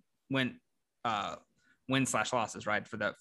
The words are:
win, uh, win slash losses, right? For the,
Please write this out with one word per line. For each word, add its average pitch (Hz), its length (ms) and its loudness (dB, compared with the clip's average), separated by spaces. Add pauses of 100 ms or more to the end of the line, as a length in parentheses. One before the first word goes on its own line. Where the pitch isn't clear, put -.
(300)
win, 131 300 0 (460)
uh, 98 320 -2 (500)
win 131 180 2
slash 110 280 0
losses, 107 340 0
right? 104 200 0
For 110 100 -8
the, 107 240 0